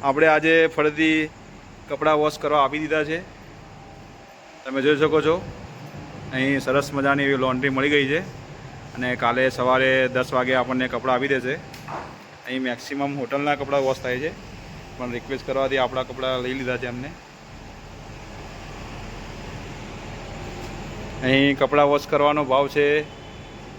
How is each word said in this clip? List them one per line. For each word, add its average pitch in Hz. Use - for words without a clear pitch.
આપણે 143
આજે 160
ફરીથી 156
કપડાં 151
વોશ 151
કરવા 147
આપી 139
દીધા 156
છે. 160
તમે 135
જોઈ 147
શકો 151
છો, 165
અહીં 135
સરસ 139
મજાની 139
એવી 139
લોન્ડ્રી 127
મળી 135
ગઈ 143
છે 147
અને 123
કાલે 123
સવારે 131
દસ 127
વાગે 127
આપણને 127
કપડાં 127
આપી 127
દેશે. 131
અહીં 131
મેક્સિમમ 139
હોટલના 143
કપડાં 139
વોશ 131
થાય 127
છે, 151
પણ 123
રિક્વેસ્ટ 123
કરવાથી 135
આપણા 131
કપડાં 131
લઈ 127
લીધા 127
છે 123
એમને. 123
અહીં 135
કપડાં 143
વોશ 143
કરવાનો 147
ભાવ 131
છે 147